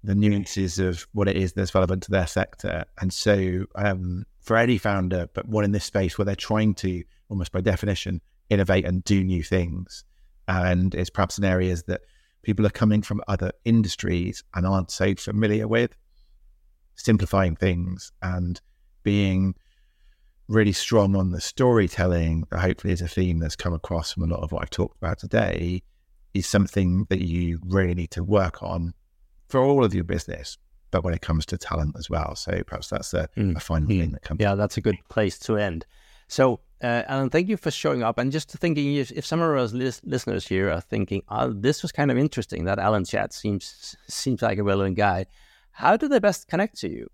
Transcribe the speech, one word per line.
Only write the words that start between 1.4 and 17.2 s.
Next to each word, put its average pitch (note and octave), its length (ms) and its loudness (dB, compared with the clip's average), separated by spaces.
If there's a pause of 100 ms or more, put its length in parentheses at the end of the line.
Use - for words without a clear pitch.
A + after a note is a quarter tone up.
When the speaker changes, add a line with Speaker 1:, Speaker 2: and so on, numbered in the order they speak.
Speaker 1:
that's G2 220 -2
relevant F#2 280 2
to - 80 -6
their F2+ 160 2
sector. F2+ 580 -4 (160)
And F#2 120 0
so, F#2+ 520 2 (100)
um, F#2+ 500 -2 (160)
for A2+ 140 0
any A#2 220 4
founder, F#2 560 0
but - 140 -8
one G#2+ 180 0
in G2+ 60 2
this G2+ 140 0
space F#2+ 320 0
where G2+ 80 0
they're G2 100 -2
trying G#2+ 400 0
to, F2+ 280 -4 (260)
almost F#2+ 220 -4
by F#2 100 -2
definition, F#2 600 0 (280)
innovate G2 360 4
and F2+ 180 0
do G2 200 4
new F2+ 200 0
things, F2+ 600 -4 (440)
and F2+ 480 2
it's F2 140 -2
perhaps - 280 -2
in G2+ 60 -2
areas F#2 400 2
that - 180 -4 (400)
people G#2+ 240 0
are G2 60 4
coming G#2+ 300 4
from G#2 260 -4
other G2 240 -2 (140)
industries F#2+ 800 0 (120)
and F2+ 100 0
aren't F#2+ 240 0
so G2 240 0
familiar G#2+ 540 0
with, A#2 280 0 (1000)
simplifying F#2+ 600 2